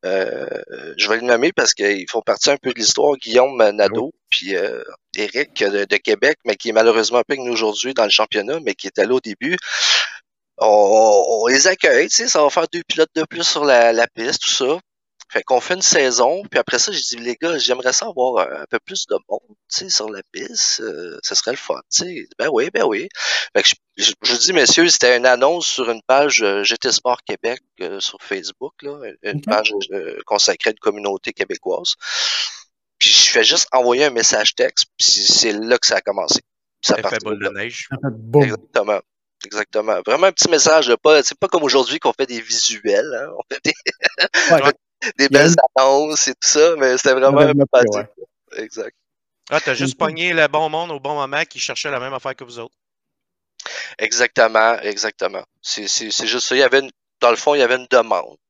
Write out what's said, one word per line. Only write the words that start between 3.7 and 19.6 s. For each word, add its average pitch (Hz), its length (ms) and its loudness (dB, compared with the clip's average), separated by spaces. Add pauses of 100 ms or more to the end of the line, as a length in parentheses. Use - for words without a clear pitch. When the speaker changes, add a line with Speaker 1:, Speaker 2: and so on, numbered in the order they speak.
Speaker 1:
Nadeau, 107 420 0
Speaker 2:
Oui. - 60 -20 (100)
Speaker 1:
puis, - 280 -2
euh, 62 260 -4 (320)
Eric 107 480 -4
de, 101 220 0
de 104 100 -2
Québec, 107 480 0
mais 110 140 -2
qui 117 120 -8
est 107 40 -4
malheureusement 113 460 4
pas 139 160 -2
avec 135 40 -12
nous 123 140 -6
aujourd'hui 110 400 -4
dans 117 100 0
le 104 60 0
championnat, 110 560 -2
mais 101 100 -4
qui - 120 -12
était 98 180 0
là 113 80 0
au 127 80 0
début. 123 340 -6 (1040)
On, 110 80 2
on, 107 760 4
on 117 40 2
les 135 200 4
accueille, 170 420 4
tu - 60 0
sais, 233 120 0
ça 156 140 2
va 147 80 4
faire 165 220 0
deux 170 160 -8
pilotes 160 280 0
de 160 80 -2
plus 170 200 -8
sur 147 220 -2
la, 120 280 6
la 117 140 2
piste, - 360 -6
tout - 80 -2
ça. 139 280 -2 (520)
Fait 107 120 -4
qu'on 127 180 0
fait - 140 -4
une - 80 -6
saison, 131 680 2
puis 147 100 0
après 123 200 -2
ça, 214 120 -2
j'ai 156 100 -6
dit, « - 160 -8
Les 120 180 -6
gars, 165 240 -4
j'aimerais 123 340 -2
ça - 140 -2
avoir 123 420 -2
un 73 180 -12
peu 113 120 -4
plus - 260 -10
de - 100 -4 (140)
monde, - 120 -6 (300)